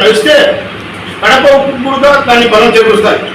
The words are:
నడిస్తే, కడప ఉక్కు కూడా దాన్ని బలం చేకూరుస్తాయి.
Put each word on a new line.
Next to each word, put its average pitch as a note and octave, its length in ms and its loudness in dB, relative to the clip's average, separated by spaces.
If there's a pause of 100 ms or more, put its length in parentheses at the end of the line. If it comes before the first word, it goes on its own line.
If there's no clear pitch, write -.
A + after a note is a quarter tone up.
నడిస్తే, G#3+ 340 2 (840)
కడప A3+ 240 0 (100)
ఉక్కు C4+ 160 0 (140)
కూడా C#4 260 0 (160)
దాన్ని A#3+ 260 2
బలం A#3 220 2
చేకూరుస్తాయి. A3 440 2 (160)